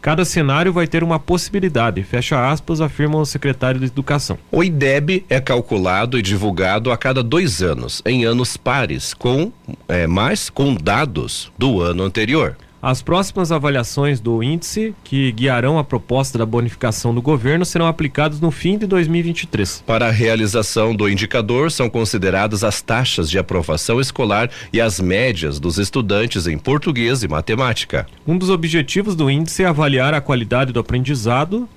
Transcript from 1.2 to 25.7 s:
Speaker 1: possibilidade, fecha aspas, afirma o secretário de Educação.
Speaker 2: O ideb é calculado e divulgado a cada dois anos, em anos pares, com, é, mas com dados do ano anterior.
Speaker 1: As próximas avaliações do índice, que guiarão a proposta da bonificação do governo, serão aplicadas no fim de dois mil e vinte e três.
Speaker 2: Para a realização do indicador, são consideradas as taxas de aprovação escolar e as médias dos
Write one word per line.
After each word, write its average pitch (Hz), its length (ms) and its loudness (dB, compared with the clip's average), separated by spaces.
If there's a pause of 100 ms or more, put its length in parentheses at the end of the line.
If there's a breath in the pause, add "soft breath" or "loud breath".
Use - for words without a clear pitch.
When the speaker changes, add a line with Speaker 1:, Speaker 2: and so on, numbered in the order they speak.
Speaker 1:
possibilidade, 139 800 0
fecha 123 480 0
aspas, 156 300 -2
afirma 151 360 0
o 156 80 2
secretário 131 540 0
de 131 60 0
Educação. 135 520 -2 (140)
Speaker 2:
O 160 100 4
ideb 147 680 2
é 131 100 4
calculado 120 800 0
e - 20 0
divulgado 101 720 0
a 113 60 0
cada 131 260 0
dois 117 380 0
anos, 67 440 -2
em 123 200 2
anos 120 320 0
pares, 131 560 -2
com, 143 400 0 (340)
é, 87 180 2
mas 104 440 0
com 139 260 2
dados 107 800 -2
do 120 220 2
ano 87 240 0
anterior. 110 540 0 (220 loud breath)
Speaker 1:
As 131 220 0
próximas 180 500 0
avaliações 143 680 0
do 113 240 0
índice, 185 500 -2 (100)
que 135 280 0
guiarão 127 480 2
a 143 40 0
proposta 131 540 -2
da 113 80 2
bonificação 117 680 -2
do 120 100 -2
governo, 143 420 2
serão 170 220 0
aplicadas 151 520 -2
no 165 120 2
fim 190 260 0
de 214 80 -2
dois 185 220 2
mil 165 120 2
e 170 40 0
vinte 165 200 -2
e - 40 -10
três. - 380 -4
Speaker 2:
Para 113 220 2
a 110 40 2
realização 110 840 2
do 104 140 2
indicador, 117 640 0
são 123 180 0
consideradas 104 760 0
as 104 160 0
taxas 113 520 -2
de 95 80 0
aprovação 90 600 -2
escolar 120 520 0 (200 loud breath)
e 110 80 0
as 107 200 0
médias 90 600 0
dos 82 200 -2